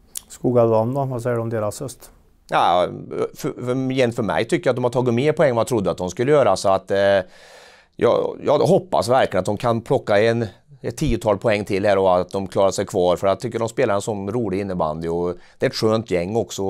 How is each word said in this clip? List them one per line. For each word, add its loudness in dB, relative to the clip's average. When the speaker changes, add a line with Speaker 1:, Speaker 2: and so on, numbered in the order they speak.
Speaker 1:
Skogadam 2
då, -2
vad -6
säger -2
du -2
om -6
deras -4
höst? -14
Speaker 2:
Ja, 2
för, -8
för, -2
igen 2
för -4
mig -2
tycker -2
jag 4
att -10
de -2
har 0
tagit 0
mer 2
poäng 2
än -2
vad 2
jag -2
trodde 0
att -4
de -4
skulle -2
göra, 4
så -2
att, 2
eh, 2
jag, 0
jag 2
hoppas 2
verkligen 2
att -4
de -4
kan -2
plocka 0
en, 2
ett -10
tiotal 0
poäng 0
till -2
här 4
och 4
att -4
de -6
klarar 2
sig -2
kvar, 2
för -2
jag 0
tycker -6
de -2
spelar 0
en 0
sån -6
rolig -4
innebandy -4
och -2
det 0
är -2
ett -10
skönt 0
gäng -2
också, -4